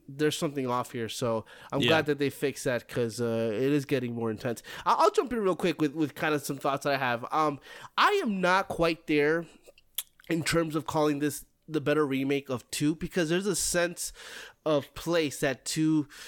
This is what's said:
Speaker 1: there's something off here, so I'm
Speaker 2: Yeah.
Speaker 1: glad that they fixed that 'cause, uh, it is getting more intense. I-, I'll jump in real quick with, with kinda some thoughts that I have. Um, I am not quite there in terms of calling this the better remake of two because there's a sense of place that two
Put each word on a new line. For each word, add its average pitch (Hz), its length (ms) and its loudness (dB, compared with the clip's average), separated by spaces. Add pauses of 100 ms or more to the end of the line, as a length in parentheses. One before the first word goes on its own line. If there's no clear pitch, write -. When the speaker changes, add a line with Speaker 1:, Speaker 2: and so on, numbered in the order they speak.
Speaker 1:
there's 147 280 0
something 139 280 -2
off 123 280 -2
here, 113 160 -4
so 113 340 -2 (260)
I'm 139 120 -2
Speaker 2:
Yeah. 117 80 4
Speaker 1:
glad 156 160 4
that 143 120 0
they 139 120 0
fixed - 340 -4
that 123 240 -2
'cause, 117 320 -2
uh, 113 340 0
it 135 200 2
is 143 100 2
getting 123 320 -2
more 117 160 -2
intense. 110 320 -4 (220)
I-, 226 140 4
I'll 320 120 6
jump 277 220 0
in 233 80 -2
real 185 140 2
quick 165 260 0
with, 143 140 0
with 151 200 -2
kinda 156 240 0
some 143 180 -6
thoughts 139 280 -2
that 143 80 0
I 135 40 0
have. 123 320 -2
Um, 151 300 0 (380)
I 392 260 4
am 202 160 -2
not 185 300 2
quite 165 380 0
there 156 380 2 (840)
in 165 140 0
terms 165 340 0
of 139 100 -4
calling 151 320 2
this 143 240 -2 (240)
the 156 140 -2
better 147 260 4
remake 135 420 0
of 123 220 -4
two 151 240 2
because 175 320 -2
there's 185 200 0
a 175 80 0
sense - 580 -2 (520)
of 147 300 0
place 165 440 0
that 135 240 -2
two 156 420 2 (220)